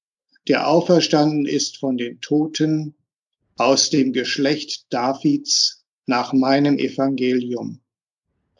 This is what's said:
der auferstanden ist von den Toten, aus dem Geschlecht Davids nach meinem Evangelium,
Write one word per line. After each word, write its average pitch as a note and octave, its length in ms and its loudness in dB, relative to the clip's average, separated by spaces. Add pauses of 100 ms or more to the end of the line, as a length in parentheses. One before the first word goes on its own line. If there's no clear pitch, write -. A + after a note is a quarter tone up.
(480)
der C3 200 2
auferstanden D#3 760 2
ist - 320 -4
von C3 180 -4
den A#2+ 240 -8
Toten, D#3 720 -2 (640)
aus C3 320 2
dem C3+ 240 2
Geschlecht C#3+ 800 -4
Davids C3+ 960 -2 (220)
nach B2 280 -2
meinem C3+ 420 4
Evangelium, B2+ 1040 -2 (800)